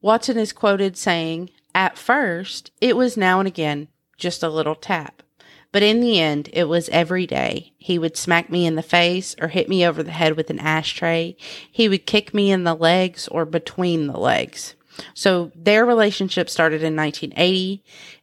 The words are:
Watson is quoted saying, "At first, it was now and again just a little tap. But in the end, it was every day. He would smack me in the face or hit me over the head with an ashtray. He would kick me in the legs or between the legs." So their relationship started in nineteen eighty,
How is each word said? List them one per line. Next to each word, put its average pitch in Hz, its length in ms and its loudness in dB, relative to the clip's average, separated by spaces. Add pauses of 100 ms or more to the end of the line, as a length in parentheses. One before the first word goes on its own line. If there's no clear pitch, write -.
Watson 226 360 2
is 214 160 -2
quoted 196 440 0
saying, 170 520 -4 (260)
"At 185 220 0
first, 196 720 -2 (100)
it 247 140 4
was 240 220 0
now 185 220 2
and 190 80 0
again 151 420 -4 (280)
just - 260 -6
a 165 60 -2
little 156 260 -2
tap. 160 460 -6 (500)
But 202 120 4
in 220 160 4
the 233 220 2
end, 147 320 0
it 165 160 0
was 170 200 0
every 170 380 2
day. - 500 -4
He 175 220 -2
would 165 160 -2
smack 170 340 0
me 175 160 0
in 160 100 0
the 156 60 -4
face 175 600 0
or 165 80 -2
hit 170 180 -2
me 185 180 2
over 160 180 0
the 170 80 -8
head 160 260 0
with 160 120 -4
an 156 100 -6
ashtray. 165 760 -2 (340)
He 226 200 2
would 190 160 0
kick - 280 0
me 202 160 2
in 190 140 2
the 170 120 0
legs 175 520 2
or 165 180 -2
between 165 600 -2
the 139 120 -6
legs." - 560 -2 (380)
So 180 420 0
their 208 300 4
relationship 202 640 2
started 156 340 0
in 156 120 -2
nineteen 156 400 -4
eighty, 185 480 0 (400)